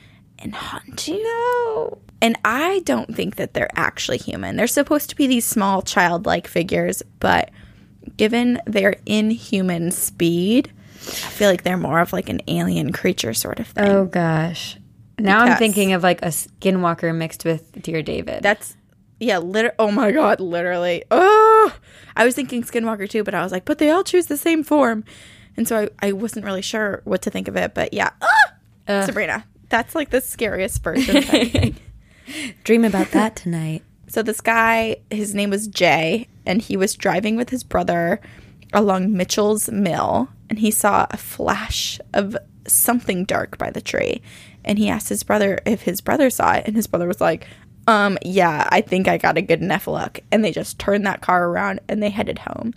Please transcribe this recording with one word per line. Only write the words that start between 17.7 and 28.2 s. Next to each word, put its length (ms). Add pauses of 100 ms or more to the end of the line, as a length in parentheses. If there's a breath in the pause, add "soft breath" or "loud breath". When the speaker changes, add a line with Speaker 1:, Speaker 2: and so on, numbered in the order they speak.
Speaker 2:
Dear 200
David. 400
Speaker 1:
That's, 340 (440)
yeah, 180
liter-, 400
oh 120
my 220
God, 280
literally. 720
Oh, 640 (420 loud breath)
I 80
was 100
thinking 280
skinwalker 460
too, 140
but 120
I 80
was 100
like, 140
"But 120
they 120
all 120
choose 240
the 120
same 260
form." 400 (520 loud breath)
And 120
so 200 (120)
I, 80
I 40
wasn't 340
really 160
sure 420
what 180
to 80
think 180
of 80
it, 180
but 200
yeah. 160 (100)